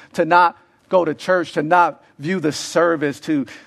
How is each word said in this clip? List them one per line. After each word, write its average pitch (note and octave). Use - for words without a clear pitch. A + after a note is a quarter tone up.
to F3
not E3+
go F#3
to D#3
church, F3+
to E3
not E3
view F3
the D3
service, E3
to, D3